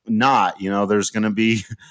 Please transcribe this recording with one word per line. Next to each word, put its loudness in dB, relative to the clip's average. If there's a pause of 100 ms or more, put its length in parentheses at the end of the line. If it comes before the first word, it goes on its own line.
not, 2
you -6
know, 0
there's 0
gonna -2
be, 0 (280)